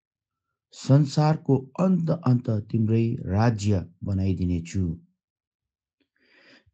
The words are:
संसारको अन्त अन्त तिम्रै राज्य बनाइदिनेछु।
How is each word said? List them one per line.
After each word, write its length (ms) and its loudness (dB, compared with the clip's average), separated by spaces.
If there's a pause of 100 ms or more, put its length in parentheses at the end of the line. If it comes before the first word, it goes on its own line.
(720)
संसारको 840 2 (220)
अन्त 300 0
अन्त 400 0
तिम्रै 680 0
राज्य 800 0 (100)
बनाइदिनेछु। 960 -2 (1700)